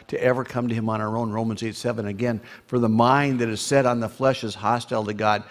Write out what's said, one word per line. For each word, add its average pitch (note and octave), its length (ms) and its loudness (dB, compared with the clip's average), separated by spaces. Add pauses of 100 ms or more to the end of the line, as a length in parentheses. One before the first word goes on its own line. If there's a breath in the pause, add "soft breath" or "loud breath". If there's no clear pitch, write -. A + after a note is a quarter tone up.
to C#3+ 140 -4
ever B2+ 220 2
come B2 240 -4
to A#2 60 -2
him A2 140 -2
on A2 140 -2
our G#2+ 140 -4
own. A2+ 160 -4
Romans A2+ 300 -2
eight A2 140 -6
seven A2+ 300 -4
again, G#2+ 340 -2 (260 loud breath)
"For B2+ 120 -2
the A#2+ 100 4
mind B2+ 520 4
that A2+ 100 0
is G#2+ 100 -4
set C#3 240 2
on A#2+ 160 2
the A2+ 80 -4
flesh C3 360 0
is G#2 100 -6
hostile A2+ 500 -2
to G#2 80 -4
God. G#2+ 380 0